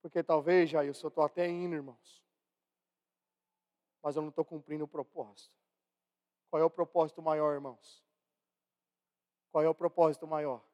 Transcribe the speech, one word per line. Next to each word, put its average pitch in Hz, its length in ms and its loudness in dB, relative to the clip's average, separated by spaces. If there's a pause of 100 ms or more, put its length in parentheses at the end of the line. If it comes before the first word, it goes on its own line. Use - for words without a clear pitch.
Porque 165 200 -4
talvez, 165 460 4
Jair, 143 240 0 (100)
eu 151 80 -8
tô 160 120 -2
até 175 260 0
indo, 175 280 -6
irmãos, 135 480 -16 (1800)
mas 147 140 -2
eu 151 60 -2
não 151 100 -10
tô 156 120 -2
cumprindo 151 400 -8
o 147 40 -10
propósito. 131 680 -14 (960)
Qual 156 100 0
é 160 40 6
o 165 60 4
propósito 165 520 -2
maior, 151 320 0
irmãos? 139 500 -14 (1500)
Qual 156 100 2
é 156 60 4
o 160 60 2
propósito 165 520 2
maior? 151 340 -4 (140)